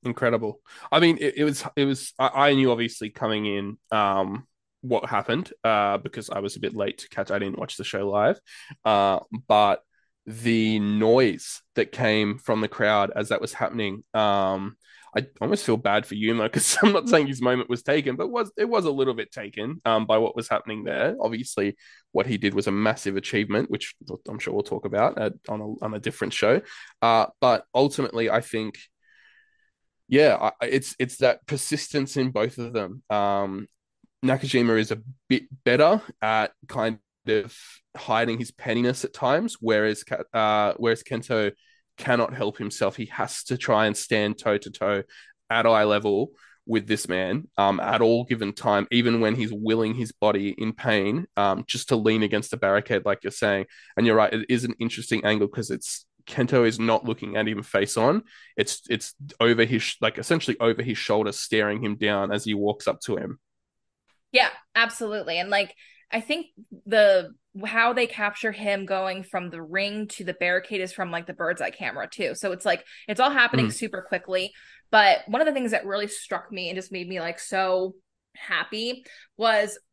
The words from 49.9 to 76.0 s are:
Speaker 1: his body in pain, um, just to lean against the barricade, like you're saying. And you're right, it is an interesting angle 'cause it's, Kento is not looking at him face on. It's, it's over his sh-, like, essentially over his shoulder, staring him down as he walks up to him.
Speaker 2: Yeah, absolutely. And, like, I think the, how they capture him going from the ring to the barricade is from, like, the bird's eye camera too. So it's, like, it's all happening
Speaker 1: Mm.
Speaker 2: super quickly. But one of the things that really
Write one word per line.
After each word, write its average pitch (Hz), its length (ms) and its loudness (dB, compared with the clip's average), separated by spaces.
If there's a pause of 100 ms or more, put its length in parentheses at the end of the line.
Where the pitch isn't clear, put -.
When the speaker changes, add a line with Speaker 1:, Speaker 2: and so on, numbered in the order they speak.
Speaker 1:
his 117 200 -6
body 101 440 0
in 110 140 -4
pain, 110 640 0
um, 101 320 2
just - 220 -6
to 127 80 4
lean 110 260 2
against 104 280 -2
the 117 60 -8
barricade, 101 460 0
like 101 220 -2
you're 98 60 -4
saying. 98 340 0 (320)
And 117 100 4
you're 110 80 6
right, 107 180 6
it 110 140 -4
is 123 160 0
an 123 160 -6
interesting 113 460 -4
angle 104 240 2
'cause 110 200 -8
it's, - 360 -8 (200)
Kento 123 400 2
is 110 140 0
not 113 240 2
looking 113 320 -6
at 107 140 0
him 104 120 -4
face 101 360 0
on. 143 260 4 (320)
It's, - 340 -2
it's - 240 -4 (280)
over 117 240 4
his 117 180 -2
sh-, - 160 -6
like, 110 180 -2
essentially 151 440 0
over 117 200 2
his 120 160 -4
shoulder, 107 360 0
staring 107 500 -2
him 104 140 -4
down 101 340 0
as 104 140 -4
he 107 80 -2
walks 104 340 -2
up 92 140 -4
to 98 160 -4
him. - 220 -8 (920)
Speaker 2:
Yeah, 247 180 4 (240)
absolutely. 214 640 -2
And, 190 140 -4
like, 202 240 -2 (360)
I 226 100 -2
think 311 260 -6 (400)
the, 202 460 4 (320)
how 226 280 2
they 240 140 0
capture 214 440 -4
him 202 340 -4
going 190 380 -4
from 180 260 -8
the 170 120 -14
ring 202 460 -4
to - 160 -12
the 180 100 -6
barricade 196 480 -2
is 185 120 -6
from, 180 180 -6
like, 170 160 -8
the 180 60 -12
bird's 175 280 -4
eye 113 100 -4
camera 117 380 -8
too. 160 260 -4
So 196 160 -6
it's, 180 140 -8
like, 175 200 0 (220)
it's 208 120 -6
all 262 100 4
happening 240 380 2
Speaker 1:
Mm. 214 60 -4
Speaker 2:
super 196 280 -8
quickly. 185 520 -4 (380)
But 202 360 6
one 240 140 0
of 320 40 4
the 302 80 0
things 247 180 -2
that 220 140 -2
really 202 220 -4